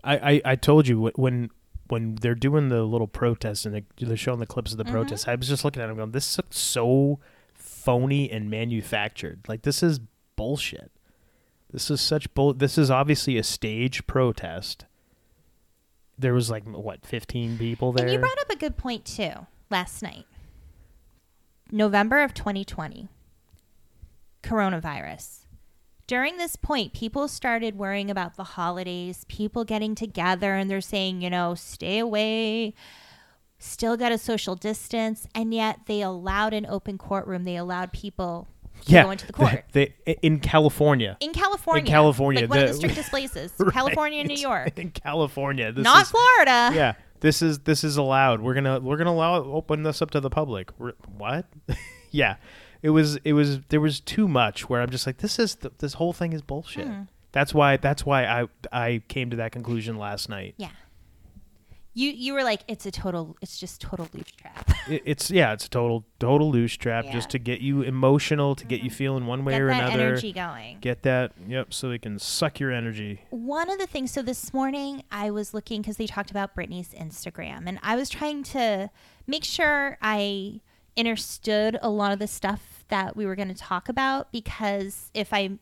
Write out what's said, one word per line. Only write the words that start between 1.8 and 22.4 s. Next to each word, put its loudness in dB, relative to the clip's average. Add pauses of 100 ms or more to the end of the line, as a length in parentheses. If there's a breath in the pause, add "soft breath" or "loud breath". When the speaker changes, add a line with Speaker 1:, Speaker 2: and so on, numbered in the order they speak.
Speaker 1:
when -2
they're 0
doing 2
the 2
little 0
protests -2
and -4
they, -6 (120)
they're -2
showing -2
the -4
clips -6
of -6
the -4
Speaker 2:
Mm-hmm. -4
Speaker 1:
protests, -2
I 0
was -4
just 0
looking -2
at -4
them -6
going, -6
This -4
looks -8
so 4 (680 soft breath)
phony 2
and -6
manufactured. -4
Like, -6
this 0
is 2 (360)
bullshit. -6 (800)
This -6
is 0
such -2
bull-, 4
this 2
is 6
obviously 2
a 0
stage -4
protest. -2 (1300)
There 2
was, 2
like, -6
m-, -14
what, -12
fifteen -6
people 0
there? 2
Speaker 2:
And 2
you 2
brought 0
up -6
a -2
good -4
point, -6
too, -8 (240)
last -4
night. -12 (1500 soft breath)
November 4
of 0
twenty -4